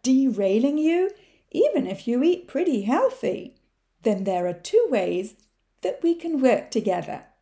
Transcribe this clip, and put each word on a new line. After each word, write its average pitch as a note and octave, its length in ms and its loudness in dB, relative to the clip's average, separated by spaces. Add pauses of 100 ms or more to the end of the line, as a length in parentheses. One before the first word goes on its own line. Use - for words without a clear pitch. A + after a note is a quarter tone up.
derailing B3+ 760 2
you, E4+ 320 0 (420)
even G4+ 340 2
if F#3 220 -8
you A#3+ 160 0
eat F4+ 240 0
pretty C4+ 360 -2
healthy, B3+ 720 -2 (480)
then G3 200 0
there F3+ 240 -2
are F3 60 -4
two A4 360 2
ways F#3 460 -2 (480)
that - 180 -6
we E4+ 140 2
can E4 260 -4
work B3+ 300 2
together. F3 520 -4 (180)